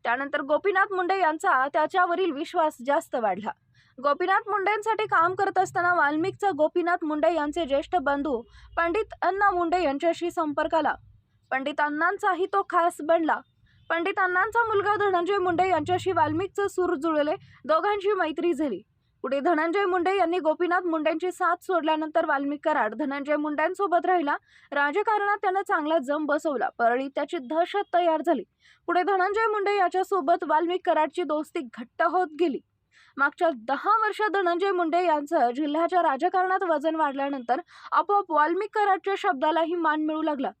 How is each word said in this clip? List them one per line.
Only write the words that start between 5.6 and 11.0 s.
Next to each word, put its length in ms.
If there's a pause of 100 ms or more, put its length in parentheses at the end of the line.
वाल्मिकचा 640
गोपीनाथ 480
मुंडे 300
यांचे 320
ज्येष्ठ 300
बंधू 460 (340)
पंडित 460
अण्णा 280
मुंडे 320
यांच्याशी 480
संपर्क 440
आला. 200 (560)